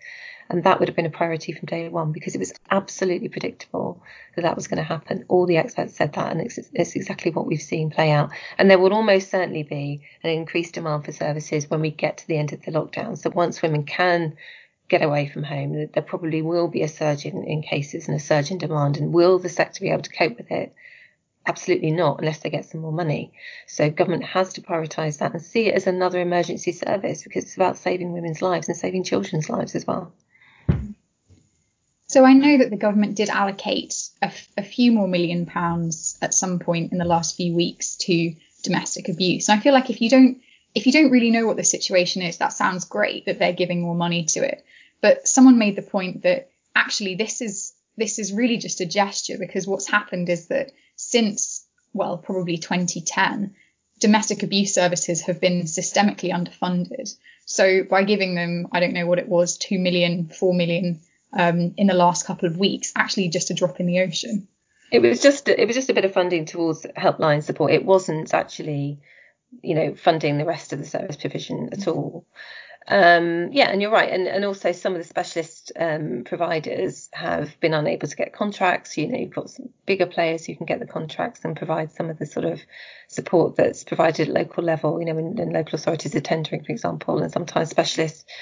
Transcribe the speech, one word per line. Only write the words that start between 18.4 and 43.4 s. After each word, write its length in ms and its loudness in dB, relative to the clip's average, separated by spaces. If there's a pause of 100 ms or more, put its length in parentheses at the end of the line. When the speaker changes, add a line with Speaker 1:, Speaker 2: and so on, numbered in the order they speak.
Speaker 1:
in 80 -4
demand. 380 0
And 160 -2
will 260 6
the 100 -6
sector 320 -2
be 80 -2
able 140 0
to 80 -14
cope 260 -2
with 140 -14
it? 240 -6 (720)
Absolutely 440 0
not, 280 2
unless 200 -2
they 120 -6
get 140 -6
some 160 -12
more 100 -8
money. 420 -4 (320)
So 240 0
government 360 0
has 280 -2
to 80 -12
prioritise 580 -4
that 140 -2
and 80 -8
see 280 0
it 60 0
as 120 2
another 320 0
emergency 520 0
service, 520 -4
because 220 -6
it's 100 -20
about 220 0
saving 360 -4
women's 300 -6
lives 240 0
and 100 -4
saving 280 -4
children's 440 -2
lives 240 -4
as 140 -6
well. 260 -6 (1900)
Speaker 2:
So 160 8
I 100 12
know 260 8
that 100 4
the 80 -4
government 380 2
did 140 0
allocate 640 -2 (280)
a, 40 0
f-, 220 -12 (100)
a 60 -4
few 280 2
more 160 2
million 380 0
pounds 760 -4
at 140 -2
some 240 0
point 320 -2
in 60 -2
the 80 0
last 300 0
few 180 -2
weeks 440 -2
to 360 0 (300)
domestic 460 -4
abuse. 400 0
And 100 6
I 20 -2
feel 120 6
like 160 4
if 120 -4
you 80 2
don't, 300 8 (340)
if 120 -2
you 60 6
don't 200 8
really 200 6
know 140 4
what 120 0
the 60 -4
situation 580 2
is, 160 -4
that 160 -2
sounds 320 -2
great 400 -2
that 140 -4
they're 140 2